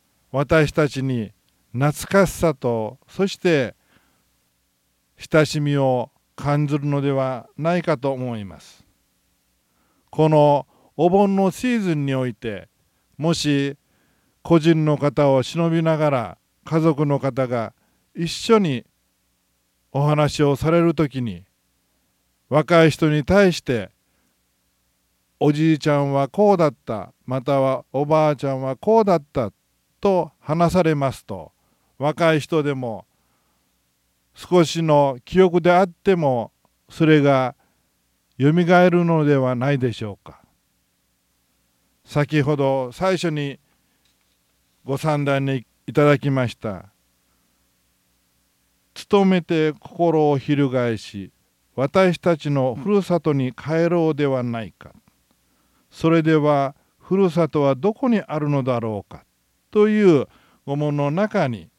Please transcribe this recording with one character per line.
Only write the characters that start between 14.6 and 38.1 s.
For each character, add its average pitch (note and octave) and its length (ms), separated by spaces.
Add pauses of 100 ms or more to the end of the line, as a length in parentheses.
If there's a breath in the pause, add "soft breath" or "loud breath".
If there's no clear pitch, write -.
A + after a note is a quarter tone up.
の D3+ 120
方 C#3+ 340
を C3 120
忍 E3+ 260
び E3 140
な D#3+ 140
が D3+ 120
ら、 A#2 280 (260)
家 D#3+ 160
族 D#3 260
の C#3+ 140
方 C3 280
が A#2 260 (420)
一 E3+ 140
緒 - 300
に D3 260 (1080)
お C#3 140
話 D3+ 380
を C#3+ 120
さ D#3 160
れ E3+ 80
る E3+ 160
と D3+ 140
き C3 120
に、 F#2+ 220 (1040)
若 D#3+ 380
い D3+ 60
人 D#3 180
に D3+ 160
対 F#3+ 260
し - 80
て、 A2 320 (1500)
「お C#3+ 140
じ D#3+ 220
い C#3+ 40
ち D3+ 120
ゃ D3 60
ん C#3+ 160
は C#3 140
こ G3+ 260
う F#3+ 40
だ E3 100
っ C#3+ 60
た」、 G#2 400 (140)
ま B2+ 160
た C#3 180
は C3 320
「お C#3 120
ば D#3 240
あ D3 60
ち C#3 120
ゃ C3+ 60
ん C3 100
は C3 120
こ A3 260
う G#3+ 40
だ F#3 120
っ D3 40
た」 A#2+ 300 (500)
と F3+ 380
話 E3 340
さ F3+ 80
れ D#3+ 140
ま C#3 160
す - 140
と、 F2+ 260 (480)
若 D#3 340
い D#3 60
人 D3+ 240
で C#3+ 100
も A#2 320 (1300)
少 F3 320
し E3 160
の C#3+ 440
記 - 140
憶 F3+ 220
で E3+ 100
あ F3+ 120
っ G3 40
て F#3 280
も、 C3 360 (380)
そ - 160
れ D#3 160
が C3 340 (840)